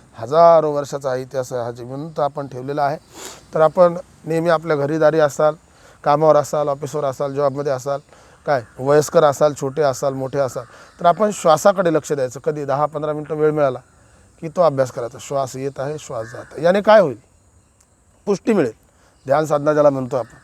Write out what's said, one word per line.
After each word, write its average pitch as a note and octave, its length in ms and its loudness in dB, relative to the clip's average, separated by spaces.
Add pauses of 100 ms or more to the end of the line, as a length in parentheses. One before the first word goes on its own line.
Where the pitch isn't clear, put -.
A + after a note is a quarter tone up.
(140)
हजारो D#3 560 4
वर्षाचा C#3+ 380 -4
हा B2+ 60 -2
इतिहास C3 380 -6
आहे, B2 100 -4
हा A#2 80 -6
जिवंत C3+ 500 -10
आपण C#3+ 260 -2
ठेवलेला C3+ 360 -6
आहे. C#3+ 160 -2 (560)
तर D#3 60 0
आपण E3+ 340 4 (300)
नेहमी E3 260 0
आपल्या D#3 260 0
घरीदारी D#3 440 2
असाल, D3+ 340 2 (500)
कामावर D3 320 4
असाल, D3 320 0
ऑफिसवर C#3+ 360 -6
असाल, C#3 300 -6
जॉबमध्ये C#3+ 380 -2
असाल, C#3 280 -6 (460)
काय C#3 160 0 (160)
वयस्कर D3 460 4
असाल, D3 360 2
छोटे C#3+ 220 -4
असाल, C#3 320 -2
मोठे C3 240 -6
असाल, B2+ 260 -4 (360)
तर F3 60 -2
आपण G3 260 2
श्वासाकडे F3 600 2
लक्ष D#3 200 -2
द्यायचं. C3 280 -4
कधी D3+ 240 -4
दहा C#3 220 0
पंधरा D3+ 260 -6
मिनटं D3+ 220 -8
वेळ D3+ 160 2
मिळाला C#3 280 0 (600)
की E3 80 -10
तो F3 140 0
अभ्यास C3+ 300 2
करायचा. B2 280 -10
श्वास C3+ 360 -6
येत C3+ 240 -8
आहे, D3 200 -8
श्वास A2+ 320 -10
जात A#2 200 -16
आहे, C#3+ 120 -6
याने F#3+ 160 4
काय G#3+ 200 4
होईल? C3 180 -2 (1080)
पुष्टी G3+ 260 -2
मिळेल. D3 200 0 (540)
ध्यान C#3+ 180 0
साधना D3 280 0
ज्याला D3 180 4
म्हणतो C3 260 -4
आपण, A2+ 280 -8